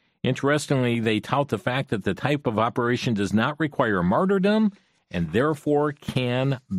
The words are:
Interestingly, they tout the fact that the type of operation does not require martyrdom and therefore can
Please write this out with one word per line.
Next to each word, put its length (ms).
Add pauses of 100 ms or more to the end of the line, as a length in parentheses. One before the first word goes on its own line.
(220)
Interestingly, 760
they 220
tout 280
the 100
fact 320
that 140
the 100
type 320
of 120
operation 540
does 220
not 260
require 420
martyrdom 720 (380)
and 220
therefore 600
can 680 (200)